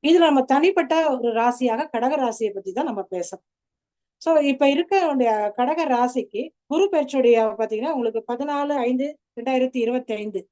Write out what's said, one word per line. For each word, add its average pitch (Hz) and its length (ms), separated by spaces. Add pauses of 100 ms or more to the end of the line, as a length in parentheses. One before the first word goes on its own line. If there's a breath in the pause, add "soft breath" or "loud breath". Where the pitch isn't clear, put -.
இதுல 330 220
நம்ம 277 200
தனிப்பட்ட 320 480 (180)
ஒரு 240 220
ராசியாக 240 560
கடக 254 260
ராசியை 233 360
பத்தி 196 200
தான் 226 180
நம்ம 202 180
பேச-, 175 320 (840)
so, 330 100 (120)
இப்ப 277 240
இருக்க 302 260 (600)
கடக 294 320
ராசிக்கு 247 560 (240)
குரு 339 220
பெயர்ச்சியுடைய 262 520 (140)
பாத்தீங்கன்னா 220 380
உங்களுக்கு 226 340
பதினாலு 285 540
ஐந்து 254 260 (280)
ரெண்டாயிரத்தி 254 460
இருபத்தி 240 340
ஐந்து. 208 260 (120)